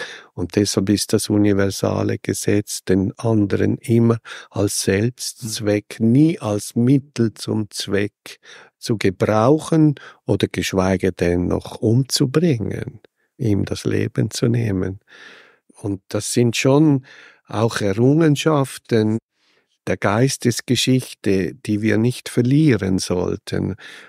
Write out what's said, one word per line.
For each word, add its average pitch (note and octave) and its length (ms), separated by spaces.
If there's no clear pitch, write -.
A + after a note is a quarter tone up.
Und - 220
deshalb G2+ 340
ist G2+ 240
das G#2+ 160
universale G2+ 880
Gesetz, - 640
den F#2+ 360
anderen G2+ 580
immer A#2 400
als G2+ 320
Selbstzweck, G#2+ 1160
nie C3+ 400
als G#2 360
Mittel A#2+ 580
zum A2 360
Zweck - 680
zu A2+ 180
gebrauchen B2+ 960
oder G2+ 220
geschweige F#2+ 640
denn F2+ 360
noch F2 340
umzubringen, C3 1200
ihm G2+ 280
das - 180
Leben A2 480
zu - 160
nehmen. G2 520
Und G2+ 260
das - 260
sind A#2+ 220
schon C#3 500
auch - 360
Errungenschaften C3 1400
der F#2+ 120
Geistesgeschichte, A#2 1600
die G#2 260
wir G#2+ 160
nicht A#2 320
verlieren A#2+ 720
sollten. F#2 760